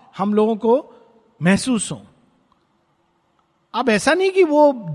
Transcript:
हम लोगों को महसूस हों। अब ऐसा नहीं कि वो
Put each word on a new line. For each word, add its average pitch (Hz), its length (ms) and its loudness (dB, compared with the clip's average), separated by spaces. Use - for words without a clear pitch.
हम 202 180 -4
लोगों 214 220 0
को 233 380 -2
महसूस 202 500 0
हों। 110 80 -16
अब 254 140 -4
ऐसा 214 260 0
नहीं 370 160 0
कि 370 140 2
वो 294 500 2